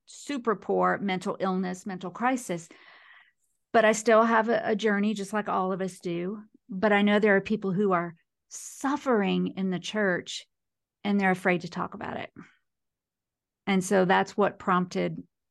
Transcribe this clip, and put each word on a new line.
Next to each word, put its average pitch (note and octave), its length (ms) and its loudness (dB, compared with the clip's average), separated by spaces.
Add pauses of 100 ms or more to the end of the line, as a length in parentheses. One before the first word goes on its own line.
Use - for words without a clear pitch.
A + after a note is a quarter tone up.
super A#3+ 500 -4
poor F3+ 420 0
mental F#3 400 -4
illness, F#3 480 -4
mental F#3 240 -10
crisis, A3+ 580 -4 (1040)
but A3+ 120 6
I A3 80 6
still A3 320 6
have A3+ 240 2
a, A#3 160 0
a G#3+ 120 0
journey G#3 380 0
just G3 180 -8
like G3+ 160 -4
all F#3 240 0
of F3+ 80 -4
us F#3 200 -8
do. F3+ 400 -6 (280)
But G#3 240 2
I G3+ 100 4
know G#3 160 4
there G#3 180 4
are F#3+ 40 4
people G3 320 -4
who G3 200 2
are E3+ 240 -2 (320)
suffering G#3 1080 -2
in F#3+ 140 -2
the F3+ 80 -4
church G3 680 -4 (600)
and G3+ 160 2
they're F#3+ 100 2
afraid F#3 300 0
to E3+ 100 -10
talk F3+ 240 -8
about - 220 -10
it. - 140 -10 (1400)
And F#3+ 140 2
so F#3+ 220 4
that's F#3+ 320 2
what G3 220 0
prompted F3+ 640 -2 (280)